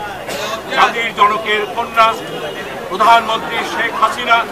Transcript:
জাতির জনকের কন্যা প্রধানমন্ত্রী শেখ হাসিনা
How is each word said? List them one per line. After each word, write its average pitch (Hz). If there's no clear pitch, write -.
জাতির 233
জনকের 214
কন্যা 226
প্রধানমন্ত্রী 226
শেখ 214
হাসিনা 233